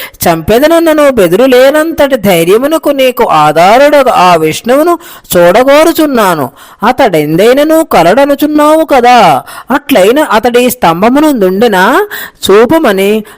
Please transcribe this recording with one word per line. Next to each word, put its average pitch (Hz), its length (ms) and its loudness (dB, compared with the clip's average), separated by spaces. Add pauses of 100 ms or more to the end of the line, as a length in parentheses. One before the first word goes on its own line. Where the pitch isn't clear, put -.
(140)
చంపెదనన్నను 294 960 0
బెదురు 202 340 0
లేనంతటి 277 720 0
ధైర్యమునకు 214 720 -2
నీకు 254 340 -2
ఆధారుడు 202 840 2
ఆ 180 240 2
విష్ణువును 247 640 -2 (380)
చూడగోరుచున్నాను. 247 1120 0 (360)
అతడెందైనను 247 1000 0
కలడనుచున్నావు 285 1000 0
కదా, 233 580 2 (280)
అట్లైన 254 500 0
అతడి 247 500 -2
స్తంభమునందుండిన 220 1400 0 (440)
చూపమని 214 720 0 (140)